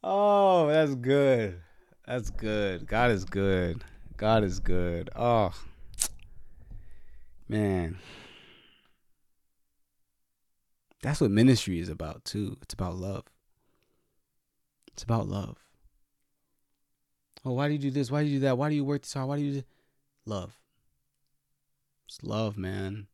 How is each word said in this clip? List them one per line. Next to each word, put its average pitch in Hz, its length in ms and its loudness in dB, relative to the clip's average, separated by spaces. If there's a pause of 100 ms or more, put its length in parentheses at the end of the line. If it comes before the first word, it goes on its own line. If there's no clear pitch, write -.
Oh, 196 580 6
that's 151 280 4
good. 123 640 4 (460)
That's 123 240 -6
good. 104 580 -2
God 120 240 2
is 92 140 0
good. 92 580 0 (320)
God 107 300 4
is 90 160 -2
good. 87 540 2
Oh, 117 360 2 (2000)
man. 95 480 0 (3000)
That's 139 180 -2
what 127 100 4
ministry 104 500 4
is 87 100 -6
about, - 340 -10
too. 101 380 -6
It's - 120 -16
about 92 220 -6
love. 95 300 -8 (1700)
It's - 100 -16
about 113 240 -2
love. 98 300 -8 (1900)
Oh, 131 80 -4
why 135 160 0
do 147 60 0
you 151 60 -2
do 139 120 -2
this? 131 180 -2
Why 147 140 0
do 147 60 0
you 139 80 0
do 135 80 2
that? 131 120 4
Why 143 120 0
do 151 60 0
you 143 100 0
work 143 160 -2
this - 120 -14
hard? 131 140 -4
Why 143 100 -2
do 147 60 -2
you 143 120 -2
do 135 80 -6 (640)
Love. 98 320 -8 (1500)
It's - 180 -20
love, 104 340 -4
man. 98 560 -6